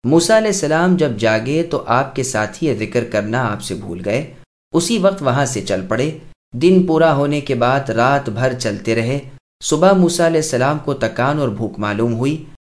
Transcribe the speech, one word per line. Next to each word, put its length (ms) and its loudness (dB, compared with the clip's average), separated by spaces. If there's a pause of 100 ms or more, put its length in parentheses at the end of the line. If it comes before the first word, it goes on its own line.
موسیٰ 340 4
علیہ 100 2
السلام 480 2
جب 220 2
جاگے 460 0
تو 240 -4
آپ 280 0
کے 80 -2
ساتھی 440 -4
یہ 60 0
ذکر 300 -2
کرنا 480 -2
آپ 100 -8
سے 140 -8
بھول 300 -10
گئے۔ 280 -4 (380)
اسی 260 0
وقت 260 0
وہاں 220 2
سے 160 -4
چل 260 -2
پڑے۔ 300 -2 (360)
دن 320 4
پورا 300 4
ہونے 260 0
کے 140 -2
بعد 340 0
رات 400 0
بھر 240 -2
چلتے 420 -4
رہے۔ 240 -2 (440)
صبح 280 4
موسیٰ 340 4
علیہ 160 2
السلام 380 0
کو 140 -4
تکان 460 -2
اور 100 0
بھوک 300 -6
معلوم 340 -2
ہوئی۔ 320 -2 (180)